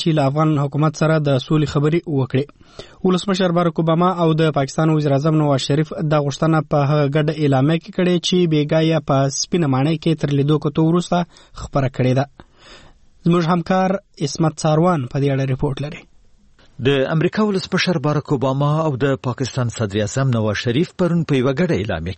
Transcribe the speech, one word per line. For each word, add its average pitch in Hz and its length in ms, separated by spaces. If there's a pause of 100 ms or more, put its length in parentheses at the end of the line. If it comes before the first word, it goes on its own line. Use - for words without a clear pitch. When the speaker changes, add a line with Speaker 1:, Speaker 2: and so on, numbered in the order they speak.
Speaker 1:
چې - 140
له 147 140
افغان 156 280
حکومت 143 380
سره 160 220
د 139 260
سولې 151 300
خبرې 156 320
وکړي. 135 380 (600)
ولسمشر 185 480
باراک 170 300
اوباما 165 280 (140)
او 160 40 (120)
د 160 180
پاکستان 160 320
وزیر 151 220
اعظم 156 220
نواز 147 260
شریف 151 320 (200)
دا 156 60
غوښتنه 156 400 (120)
په 151 80 (120)
هغه 151 180
ګډه 151 240 (100)
اعلامیه 143 360
کې 202 180
کړې 180 200 (100)
چې 185 100 (160)
بیګا 151 360
یې 160 100 (140)
په 139 160
سپینه 165 380
ماڼۍ 135 360
کې 160 180
تر 143 100 (100)
لیدو 147 180
کتو 156 300
وروسته 175 380 (360)
خپره 135 260
کړې 127 260
ده. 135 100 (1000)
زموږ 170 280
همکار 185 380 (320)
عصمت 156 440
ساروان 156 480
په 147 60
دې 139 140
اړه 135 180
ریپورټ 139 340
لري. - 160 (840)
Speaker 2:
د - 20 (220)
امریکا 170 340
ولسمشر 185 540
باراک 147 340
اوباما 135 480
او 156 160
د 139 180 (120)
پاکستان 123 500
صدر 104 240
اعظم 131 340
نواز 107 220
شریف 127 400
پرون 170 280
په 143 140
یوه 131 140
ګډه 156 260
اعلامیه 90 400